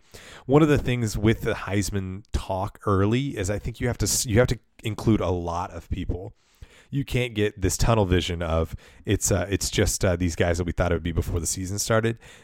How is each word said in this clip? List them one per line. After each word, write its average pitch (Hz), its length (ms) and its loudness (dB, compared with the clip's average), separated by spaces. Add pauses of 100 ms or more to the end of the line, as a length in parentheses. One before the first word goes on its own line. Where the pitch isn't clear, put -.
(460)
One 143 160 6
of 160 60 6
the 143 100 6
things 117 400 0
with 110 260 2
the 110 100 0
Heisman 98 800 -4
talk - 520 -6
early 110 520 2
is 95 120 -2
I 104 100 -2
think - 200 -8
you 123 80 -2
have 117 120 -2
to 107 80 0
s-, - 180 -2
you 113 140 4
have 127 100 6
to 117 100 -2 (240)
include 107 380 2
a 87 80 -2
lot 87 420 -4
of 85 180 -12
people. 92 440 -6 (600)
You 139 120 -2
can't 123 280 -2
get 104 280 0
this 92 160 0
tunnel 113 260 4
vision 87 380 0
of 82 340 -2 (300)
it's, - 260 0
uh, 90 180 0
it's 98 200 -2
just, - 340 0
uh, 90 140 2
these 87 180 0
guys 87 220 0
that 87 80 -2
we 85 80 -4
thought 87 180 0
it 85 40 2
would 82 80 -4
be 85 100 -4
before 85 260 -2
the 80 80 -6
season 95 320 -6
started. 113 380 0 (260)